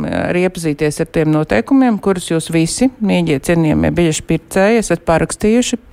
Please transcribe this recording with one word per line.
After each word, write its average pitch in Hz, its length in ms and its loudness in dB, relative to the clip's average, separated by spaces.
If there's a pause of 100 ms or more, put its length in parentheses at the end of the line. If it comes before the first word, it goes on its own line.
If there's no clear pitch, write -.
ā, - 300 -4
arī 180 180 0
iepazīties 151 480 -4
ar 160 160 -6
tiem 156 160 2
noteikumiem, 214 720 2
kurus 185 240 -2
jūs 165 240 -4
visi, 165 460 0
mīļie, 180 420 0
cienījamie 156 560 0
biļešu 160 320 0
pircēji, 202 560 0
esat - 240 -4
parakstījuši, 214 720 0 (140)